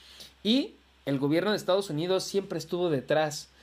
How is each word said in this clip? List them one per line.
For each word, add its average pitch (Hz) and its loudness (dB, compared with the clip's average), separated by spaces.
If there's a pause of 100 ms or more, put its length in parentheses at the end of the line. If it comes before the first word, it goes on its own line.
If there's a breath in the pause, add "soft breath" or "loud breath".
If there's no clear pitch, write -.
(420 loud breath)
Y 269 2 (320)
el 139 0
gobierno 160 2
de 196 0
Estados 190 0
Unidos 175 0
siempre 196 -4
estuvo 175 -2
detrás 151 0 (140 soft breath)